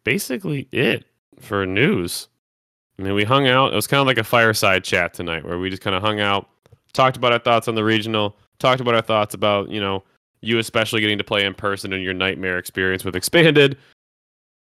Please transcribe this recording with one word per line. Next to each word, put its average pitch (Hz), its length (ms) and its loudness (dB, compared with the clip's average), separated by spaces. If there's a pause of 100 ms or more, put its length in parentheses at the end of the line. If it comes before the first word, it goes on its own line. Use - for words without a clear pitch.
basically 160 720 -4
it - 320 -2 (340)
for 98 260 -4
news. 98 600 -2 (720)
I 95 40 -10
mean, 98 120 -2
we 104 100 2
hung 135 220 4
out. 131 260 4
It - 40 -2
was 104 100 -2
kinda 143 160 2
like 131 160 2
a 110 60 -2
fireside 107 580 2
chat 87 320 -2
tonight, 85 300 -8
where 87 160 -6
we 92 100 -4
just 95 120 -10
kinda 95 180 -2
hung 107 200 -2
out, 101 280 0 (440)
talked 131 240 2
about 123 160 2
our 117 60 2
thoughts 117 300 2
on 113 80 -4
the 107 80 0
regional, 107 520 0 (220)
talked 131 220 2
about 120 160 0
our 110 60 2
thoughts 107 300 0
about, 101 380 0
you 107 100 -6
know, 98 220 -4 (400)
you 113 160 0
especially 110 420 -2
getting 107 160 0
to 101 80 -8
play 104 180 -2
in 98 120 -2
person 98 400 -6
and 95 100 -6
your 92 80 -4
nightmare 92 460 -4
experience 92 440 -4
with 90 140 -6
Expanded. 147 640 4 (880)